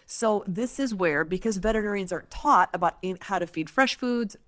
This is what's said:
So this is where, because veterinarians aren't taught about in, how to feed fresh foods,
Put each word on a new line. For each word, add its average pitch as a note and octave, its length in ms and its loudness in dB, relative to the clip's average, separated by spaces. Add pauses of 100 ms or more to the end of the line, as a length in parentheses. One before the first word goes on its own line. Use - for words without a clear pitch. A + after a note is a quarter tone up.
So G#3+ 400 0
this A3 340 -4
is C4 140 -2
where, D#3+ 300 2
because F#3 340 -2
veterinarians G#3 540 -2
aren't - 200 -6
taught A#3+ 420 4
about F3 280 0
in, F#3 200 -4
how G3 180 -2
to F3 80 -2
feed D#3+ 220 -6
fresh C4 260 2
foods, A#3+ 400 -2 (120)